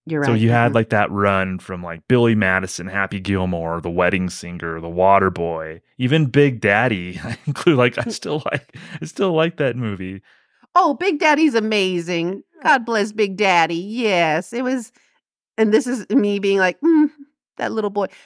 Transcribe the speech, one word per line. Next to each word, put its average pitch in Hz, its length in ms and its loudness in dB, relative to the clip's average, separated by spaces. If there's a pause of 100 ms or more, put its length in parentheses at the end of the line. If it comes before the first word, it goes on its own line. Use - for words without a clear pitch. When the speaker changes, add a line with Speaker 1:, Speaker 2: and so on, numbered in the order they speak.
Speaker 1:
You're 151 180 -2
Speaker 2:
So 135 100 2
Speaker 1:
right, 110 60 2
Speaker 2:
you 113 120 4
had, 117 160 2
Speaker 1:
mm-hmm. 113 80 -2
Speaker 2:
like, 113 160 2
that 104 200 0
run 95 480 0
from, 90 240 -12
like, 85 240 -14
Billy 120 280 4
Madison, 92 520 -2
Happy 98 320 -4
Gilmore, 90 600 -2
The 85 80 -6
Wedding 90 400 0
Singer, 87 500 -10
The 82 80 -10
Water 95 440 4
Boy, 82 500 -8 (160)
even 139 300 2
Big 135 340 2
Daddy. 101 580 0
<laughs> - 40 -14
I 117 220 -8
include, 147 320 2
like, 123 200 2
I - 60 -4
Speaker 1:
Mm. 233 100 -6
Speaker 2:
still 156 280 -6 (100)
like, - 260 -8 (240)
I 156 40 -10
still 180 280 -2
like 165 240 0
that 127 180 -2
movie. 98 460 -8 (540)
Speaker 1:
Oh, 349 180 4
Big 330 260 -2
Daddy's 302 360 4
amazing. 185 880 -2 (200)
God 262 220 2
bless 214 260 0
Big 208 240 -2
Daddy. 175 400 2
Yes, 185 760 -2
it 247 100 -4
was, 254 280 -4 (680)
and 220 160 4
this 226 140 2
is 240 220 -6
me 208 300 2
being 196 200 2
like, 180 220 0
"Mm, 302 280 4 (480)
that 208 140 -4
little 214 180 -2
boy." 202 180 -2 (180)